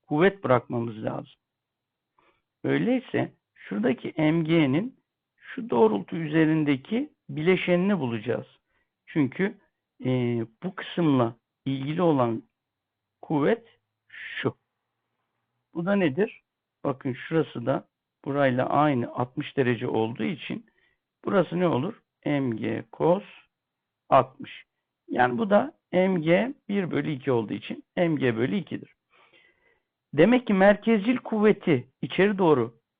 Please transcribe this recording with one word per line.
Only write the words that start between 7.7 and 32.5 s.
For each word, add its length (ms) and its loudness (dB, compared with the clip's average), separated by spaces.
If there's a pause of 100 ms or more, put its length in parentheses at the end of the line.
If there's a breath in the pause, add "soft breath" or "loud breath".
bulacağız. 480 -4 (600)
Çünkü, 520 -2 (460 soft breath)
e, 360 -2 (220)
bu 120 -8
kısımla 640 0 (280)
ilgili 380 -4
olan 400 2 (800)
kuvvet 460 -2 (400)
şu. 480 -8 (1160)
Bu 120 -6
da 100 2
nedir? 460 0 (420)
Bakın 280 -4
şurası 540 -4
da 220 -2 (360)
burayla 440 0
aynı 460 2
altmış 420 -6
derece 320 0
olduğu 360 -2
için 420 -8 (580)
burası 360 0
ne 80 2
olur? 340 -4 (220)
M 320 -2
G 360 -6
cos 320 2 (840)
altmış. 560 0 (440)
Yani 300 2
bu 120 -2
da 260 2 (160)
M 280 2
G 340 2 (140)
bir 220 -2
bölü 200 -2
iki 220 -4
olduğu 200 0
için 320 -10 (120)
M 180 2
G 220 0
bölü 200 -2
ikidir. 360 -10 (1200 soft breath)
Demek 340 4
ki 80 2
merkezcil 640 4
kuvveti 720 0 (140)
içeri 360 0
doğru 420 2 (180)